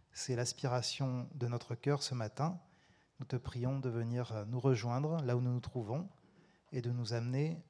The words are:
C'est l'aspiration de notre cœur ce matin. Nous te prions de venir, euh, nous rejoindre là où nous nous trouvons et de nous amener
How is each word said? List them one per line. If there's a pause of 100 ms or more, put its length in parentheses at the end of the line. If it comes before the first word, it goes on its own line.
(120)
C'est
l'aspiration
de
notre
cœur
ce
matin. (600)
Nous
te
prions
de
venir,
euh,
nous
rejoindre
là
où
nous
nous
trouvons (640)
et
de
nous
amener